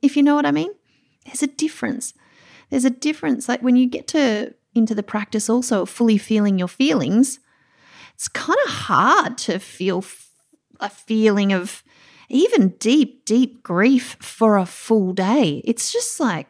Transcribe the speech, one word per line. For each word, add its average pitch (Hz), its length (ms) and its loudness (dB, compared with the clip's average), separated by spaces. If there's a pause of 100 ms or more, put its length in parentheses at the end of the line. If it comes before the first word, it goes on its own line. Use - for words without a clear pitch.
if 277 160 0
you 294 60 4
know 294 120 4
what 294 100 0
I 285 60 0
mean. 311 200 -2 (540)
There's - 180 -8
a 294 40 -2
difference. - 640 -6 (560)
There's 262 160 0
a 262 40 4
difference. 294 580 -4
Like, 247 140 -4
when 247 140 2
you 254 120 4
get - 220 -8
to, 233 440 -2 (220)
into 220 200 2
the 208 80 -4
practice 208 460 -6
also 226 340 0
of 190 60 -6
fully 226 280 2
feeling 208 420 0
your 180 80 -2
feelings, 254 720 0 (760)
it's - 140 -10
kinda - 280 -2 (100)
hard 254 760 0
to 185 200 -4
feel 190 400 -4
f-, - 300 -16 (500)
a 202 100 -6
feeling 208 640 0
of 185 300 -6 (460)
even 311 400 4 (100)
deep, 262 460 0
deep 240 380 0
grief 240 560 0
for 214 380 0
a 185 80 0
full 190 480 -2
day. 190 520 0
It's - 260 -4
just - 280 -6
like 220 300 -4